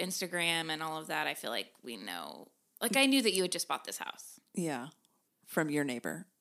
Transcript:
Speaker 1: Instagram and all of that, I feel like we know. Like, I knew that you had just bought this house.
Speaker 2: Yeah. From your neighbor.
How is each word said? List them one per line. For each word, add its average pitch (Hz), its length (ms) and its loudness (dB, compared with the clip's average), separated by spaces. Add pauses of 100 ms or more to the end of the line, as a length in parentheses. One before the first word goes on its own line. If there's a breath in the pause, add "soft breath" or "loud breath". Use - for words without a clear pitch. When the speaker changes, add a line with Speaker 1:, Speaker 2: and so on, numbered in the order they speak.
Speaker 1:
Instagram 170 680 0
and 156 140 -2
all 160 140 -2
of 160 100 -8
that, 151 200 0
I 147 60 0
feel - 180 -6
like 101 160 -2 (160)
we 117 140 -8
know. 87 500 -8 (340)
Like, 233 160 2
I 269 80 8
knew 269 160 6
that 226 120 4
you 185 100 4
had 180 100 2
just 175 160 -2
bought 135 160 -4
this 98 140 -8
house. - 400 -12 (140)
Speaker 2:
Yeah. 147 340 -2 (580)
From 160 240 0
your 147 160 4
neighbor. 120 400 -4 (160)